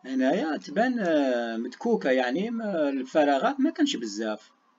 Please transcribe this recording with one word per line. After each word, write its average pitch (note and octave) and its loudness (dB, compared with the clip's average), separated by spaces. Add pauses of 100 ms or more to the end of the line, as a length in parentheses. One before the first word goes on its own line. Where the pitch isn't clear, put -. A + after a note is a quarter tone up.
هنايا C3+ 0
تبان، A#3 0
آه، C3 0
مدكوكة، C#3 -2
يعني C3 0
ما، G3+ -2
الفراغات C#3+ 2
ما D4+ 4
كانش - 0
بزاف. G#3+ -6 (280)